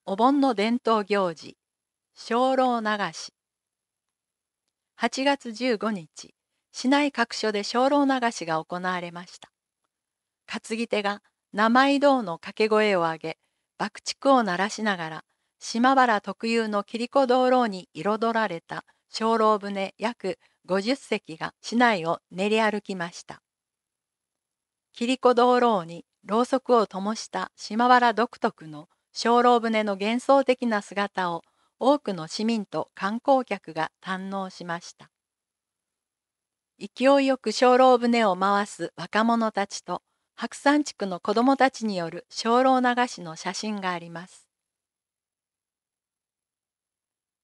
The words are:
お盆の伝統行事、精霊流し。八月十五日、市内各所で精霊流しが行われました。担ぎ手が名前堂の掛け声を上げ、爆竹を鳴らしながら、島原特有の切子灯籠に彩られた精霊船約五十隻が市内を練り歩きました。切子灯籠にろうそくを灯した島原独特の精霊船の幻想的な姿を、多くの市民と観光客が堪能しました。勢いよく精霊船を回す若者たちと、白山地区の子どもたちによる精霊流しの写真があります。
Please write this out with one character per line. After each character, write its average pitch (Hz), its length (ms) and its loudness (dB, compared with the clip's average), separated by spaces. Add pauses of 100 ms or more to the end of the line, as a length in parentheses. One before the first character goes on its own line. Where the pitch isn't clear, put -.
お 190 100 -6
盆 269 240 4
の 269 140 4
伝 220 300 0
統 220 200 2
行 196 300 0
事、 - 220 -20 (600)
精 254 400 0
霊 254 240 2
流 208 320 -4
し。 - 200 -18 (1600)
八 247 280 -4
月 277 280 -2
十 233 260 -2
五 220 140 -4
日、 - 420 -14 (380)
市 - 160 -4
内 285 240 2
各 - 220 -4
所 220 180 -2
で 202 100 -2
精 254 280 0
霊 285 160 4
流 254 260 0
し - 120 -10
が 160 200 -4
行 180 180 -10
わ 185 180 -4
れ 175 120 -12
ま 175 120 -14
し - 140 -20
た。 - 140 -20 (960)
担 - 300 -8
ぎ 226 120 -4
手 208 140 -2
が 202 200 -4 (300)
名 214 160 2
前 269 320 4
堂 269 240 4
の 170 140 -8
掛 - 160 -14
け 220 140 0
声 214 280 2
を 175 60 2
上 160 160 -2
げ、 160 200 -10 (380)
爆 - 240 -8
竹 - 280 -4
を 254 160 6
鳴 180 120 -2
ら 190 120 -2
し 214 160 -8
な 208 120 -2
が 165 120 -10
ら、 156 160 -14 (340)
島 262 380 2
原 233 240 4
特 - 260 -10
有 226 220 0
の 202 160 -2
切 233 240 -8
子 277 180 2
灯 254 240 4
籠 254 160 4
に 190 260 -8
彩 214 400 -2
ら 220 140 0
れ 170 140 -8
た - 240 -12 (260)
精 226 260 0
霊 214 220 4
船 196 400 -6
約 208 400 -6 (260)
五 190 160 0
十 226 140 -2
隻 202 420 -8
が - 240 -10
市 - 140 -12
内 220 320 2
を 165 140 -2 (100)
練 190 200 -2
り 220 100 2
歩 214 220 0
き 196 120 -12
ま 175 160 -8
し - 140 -20
た。 - 180 -20 (1500)
切 240 260 -4
子 247 160 4
灯 247 240 4
籠 233 240 2
に 165 240 -14 (180)
ろ 208 180 -2
う - 20 2
そ 254 160 -2
く 247 160 2
を 214 100 2
灯 196 300 -6
し - 120 -14
た 185 280 -8
島 233 320 -2
原 240 260 6
独 202 240 -2
特 180 300 -6
の 151 200 -16 (240)
精 240 300 2
霊 240 160 6
船 220 240 0
の 202 140 -2
幻 214 260 -2
想 277 220 4
的 254 240 0
な 214 120 -2
姿 190 520 -4
を、 170 100 -6 (380)
多 277 180 4
く 202 160 -6
の 160 140 -8
市 - 160 -6
民 220 220 0
と - 280 -6
観 202 220 -4
光 262 280 2
客 185 300 -8
が 160 160 -4 (100)
堪 190 280 -8
能 190 220 -8
し - 140 -16
ま 175 160 -8
し - 160 -20
た。 - 140 -20 (1700)
勢 247 280 -4 (140)
い 269 60 0
よ 269 120 0
く - 120 -6
精 247 260 4
霊 254 220 8
船 240 260 2
を 185 120 2
回 202 320 0
す - 280 -10
若 202 280 -2
者 226 260 2
た 196 160 -2
ち - 160 -14
と、 180 180 -8 (360)
白 - 200 -10
山 294 260 2
地 - 120 -8
区 202 120 -6
の 180 140 -6
子 214 140 -2
ど 226 100 2
も 269 120 4
た 262 140 4
ち 220 160 -8
に 202 100 -4
よ 165 140 -4
る 170 180 -14
精 240 360 0
霊 262 160 4
流 247 260 0
し 180 160 -12
の 160 140 -12
写 196 180 -8
真 214 260 -8
が 185 120 -6
あ 175 80 -6
り 170 100 -18
ま 170 160 -14
す。 - 220 -20 (3000)